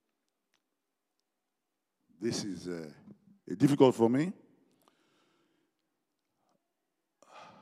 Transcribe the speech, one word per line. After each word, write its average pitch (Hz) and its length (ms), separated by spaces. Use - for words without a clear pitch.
this 113 240
is, 87 240
uh, 82 200
difficult 131 380
for 113 140
me, 147 240